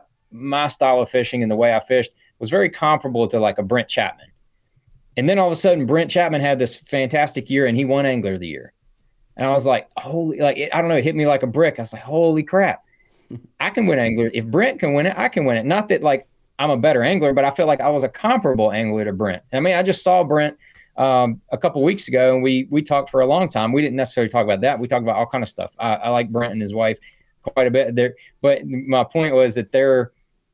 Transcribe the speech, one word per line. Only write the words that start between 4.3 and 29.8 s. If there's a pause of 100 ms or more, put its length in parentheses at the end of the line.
And
then
all
of
a
sudden,
Brent
Chapman
had
this
fantastic
year
and
he
won
Angler
of
the
Year. (640)
And
I
was
like,
"Holy,"
like,
it,
I
don't
know,
it
hit
me
like
a
brick.
I
was
like,
"Holy
crap. (760)
I
can
win
Angler.
If
Brent
can
win
it,
I
can
win
it."
Not
that,
like, (300)
I'm
a
better
angler,
but
I
feel
like
I
was
a
comparable
angler
to
Brent.
And
I
mean,
I
just
saw
Brent, (400)
um, (100)
a
couple
weeks
ago,
and
we,
we
talked
for
a
long
time.
We
didn't
necessarily
talk
about
that.
We
talked
about
all
kind
of
stuff.
I,
I
like
Brent
and
his
wife (460)
quite
a
bit
there. (260)
But
my
point
was
that
they're, (420)